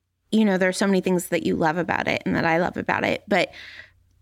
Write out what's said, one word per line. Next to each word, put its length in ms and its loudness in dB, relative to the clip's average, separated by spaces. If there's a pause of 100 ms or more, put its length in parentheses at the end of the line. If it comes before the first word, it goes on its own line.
(300)
you 140 4
know, 140 4
there's 180 2
so 120 0
many 120 4
things 300 0
that 160 -2
you 100 0
love 220 0
about 320 -2
it 160 -2
and 100 -2
that 80 0
I 140 2
love 180 -2
about 300 -2
it, 240 -2
but 240 0 (680)